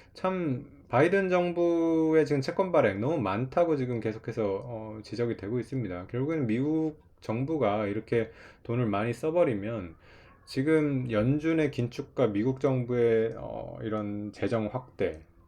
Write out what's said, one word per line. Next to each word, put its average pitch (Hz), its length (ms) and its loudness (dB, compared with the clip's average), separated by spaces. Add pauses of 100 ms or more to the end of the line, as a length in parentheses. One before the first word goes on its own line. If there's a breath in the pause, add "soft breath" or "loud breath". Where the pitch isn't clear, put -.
(140 loud breath)
참 170 520 -2 (220)
바이든 180 420 4
정부의 170 960 2
지금 143 160 2
채권 180 300 -2
발행 110 300 4
너무 151 180 0
많다고 131 560 0
지금 123 240 -2
계속해서, 107 640 -2
어, 110 400 -10
지적이 113 320 -2
되고 107 240 -4
있습니다. 101 480 -6
결국에는 139 400 -2
미국 151 540 0 (180)
정부가 113 680 0
이렇게 110 440 -2 (320 loud breath)
돈을 120 220 0
많이 107 280 0
써버리면 117 800 -2 (500 loud breath)
지금 143 640 0
연준의 147 600 2
긴축과 120 560 -2
미국 110 340 0
정부의, 117 760 2
어, - 440 -10
이런 104 500 -4
재정 107 360 -2
확대, 85 540 -4 (260)